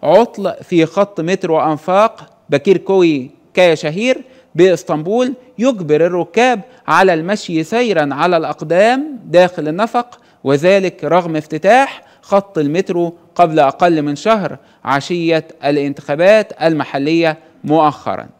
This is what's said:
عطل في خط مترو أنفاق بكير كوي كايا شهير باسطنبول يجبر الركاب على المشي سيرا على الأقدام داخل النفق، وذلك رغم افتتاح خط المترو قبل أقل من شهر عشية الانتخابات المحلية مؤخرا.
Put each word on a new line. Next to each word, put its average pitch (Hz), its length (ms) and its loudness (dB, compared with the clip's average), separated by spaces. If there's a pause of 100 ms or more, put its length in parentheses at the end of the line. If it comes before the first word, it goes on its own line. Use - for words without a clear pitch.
عطل 196 600 2
في 160 240 0
خط 196 340 -2
مترو 160 400 -2
أنفاق 180 720 -2 (200)
بكير 147 260 2
كوي 165 540 0 (240)
كايا 180 200 4
شهير 208 480 -4 (320)
باسطنبول 180 800 0 (240)
يجبر 175 480 0
الركاب 190 540 0 (280)
على 180 260 4
المشي 165 500 -4
سيرا 170 500 -2
على 170 220 0
الأقدام 196 880 -2
داخل 170 440 2
النفق، 226 520 -6 (240)
وذلك 170 600 0
رغم 165 320 0
افتتاح 190 680 0 (200)
خط 196 360 -2
المترو 170 560 -2 (200)
قبل 160 260 2
أقل 156 420 2
من 147 140 -4
شهر 202 420 -4 (260)
عشية 160 600 -2 (200)
الانتخابات 147 1000 0
المحلية 156 760 -2 (260)
مؤخرا. 143 640 0 (120)